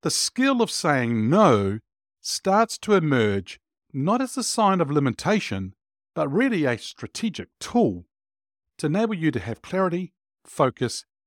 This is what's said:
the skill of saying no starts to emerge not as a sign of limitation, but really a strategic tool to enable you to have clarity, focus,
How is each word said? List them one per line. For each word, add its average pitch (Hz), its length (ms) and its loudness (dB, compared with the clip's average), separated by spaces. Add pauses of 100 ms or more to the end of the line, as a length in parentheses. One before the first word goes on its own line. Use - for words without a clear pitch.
the 160 80 -2
skill 262 500 0
of 226 120 0
saying 120 580 0
no 113 480 4 (420)
starts - 580 0
to - 160 0
emerge 117 640 2 (320)
not 175 280 0
as 262 160 -4
a 254 60 -4
sign 196 380 2
of 143 100 0
limitation, 139 840 -2 (420)
but 156 100 -2
really 190 380 0
a 120 120 0
strategic - 720 -8 (140)
tool 117 460 0 (680)
to - 100 -6
enable 214 280 0
you 160 160 0
to 139 80 -4
have 107 240 -8
clarity, 180 520 -2 (300)
focus, - 600 -2 (220)